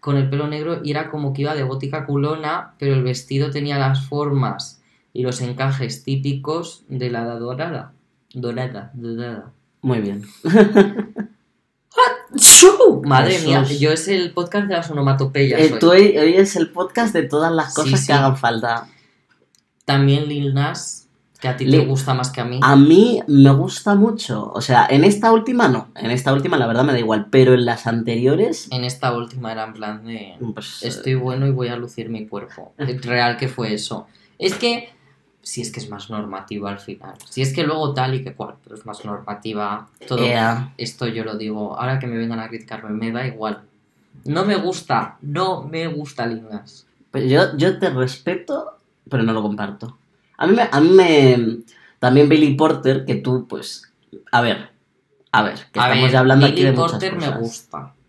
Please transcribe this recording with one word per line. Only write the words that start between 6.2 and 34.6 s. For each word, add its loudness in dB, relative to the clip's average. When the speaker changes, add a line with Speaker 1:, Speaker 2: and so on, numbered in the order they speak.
Speaker 1:
de -6
la -4
edad -8
dorada. -10
Dorada, -8
dorada. -12
Speaker 2:
Muy -2
bien. -6
<laughs> 2
Speaker 1:
¡Achú! 8
Madre 4
Speaker 2:
Jesús. -2
Speaker 1:
mía, 2
yo 0
es -4
el -2
podcast -4
de -2
las -4
onomatopeyas 0
Speaker 2:
Eh, 6
Speaker 1:
hoy. -4
Speaker 2:
tú 6
hoy, 8
hoy 4
es 4
el -2
podcast -2
de 0
todas 0
las -2
Speaker 1:
Sí, 0
Speaker 2:
cosas 2
Speaker 1:
sí. -4
Speaker 2:
que 0
hagan 2
falta. -4
Speaker 1:
También 2
Lil -4
Nas, -6
que -6
a -4
ti -4
te 2
Speaker 2:
Lil 6
Speaker 1:
gusta -2
más -4
que -10
a -4
mí. -6
Speaker 2:
A 6
mí 8
me 8
gusta 0
mucho. 0
O -6
sea, 4
en 6
esta 4
última 2
no. -2
En -6
esta 0
última 0
la 2
verdad 2
me 2
da 0
igual. -2
Pero 6
en 2
las -4
anteriores -2
Speaker 1:
En -6
esta -4
última -10
era -8
en -16
plan -12
de, -14
Speaker 2:
Pues, -16
Speaker 1:
"Estoy -6
Speaker 2:
eh. 0
Speaker 1:
bueno -4
y 0
voy -2
a -8
lucir -12
mi -10
cuerpo". -16
Speaker 2:
<laughs> -8
Speaker 1:
Real 0
que -4
fue -6
eso. -10
Es -2
que... -4